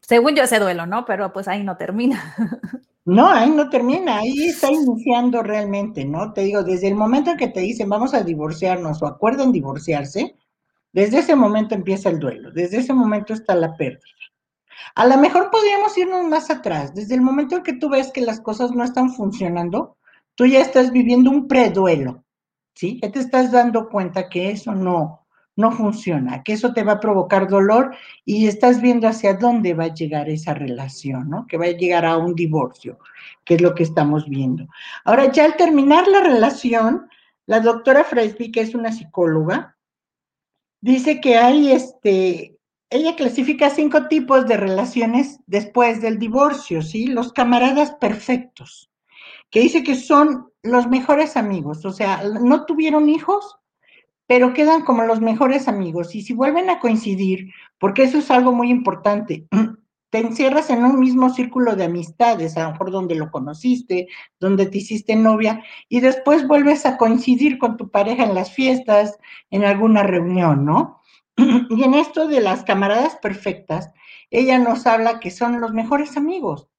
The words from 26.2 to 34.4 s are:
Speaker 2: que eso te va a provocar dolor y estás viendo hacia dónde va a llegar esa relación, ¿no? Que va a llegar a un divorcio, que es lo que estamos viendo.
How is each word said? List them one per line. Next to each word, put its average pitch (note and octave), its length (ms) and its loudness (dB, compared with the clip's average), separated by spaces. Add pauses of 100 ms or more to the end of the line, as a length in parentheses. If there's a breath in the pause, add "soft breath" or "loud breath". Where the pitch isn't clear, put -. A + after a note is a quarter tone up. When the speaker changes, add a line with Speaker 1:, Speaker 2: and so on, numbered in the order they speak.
Speaker 2:
que G#3 100 -4
eso B3 200 -2
te A3 100 -2
va G#3 100 2
a G3+ 60 -2
provocar G3 480 0
dolor G3+ 480 2 (300 loud breath)
y G#3+ 220 0
estás A3 340 2
viendo A#3+ 260 2
hacia A3 260 0
dónde G3+ 400 0
va E3 120 -2
a D#3+ 80 -6
llegar D#3 360 -6
esa D#3 240 -6
relación, C3+ 760 -8
¿no? G3 180 -8
Que E3+ 100 -8
va E3+ 80 -2
a F3 60 0
llegar F3 340 -2
a E3 120 0
un E3+ 180 -2
divorcio, D#3 640 -6 (460 loud breath)
que F3 100 2
es E3 60 2
lo E3+ 140 4
que E3+ 80 0
estamos D3+ 460 -2
viendo. C3+ 360 -4 (400 loud breath)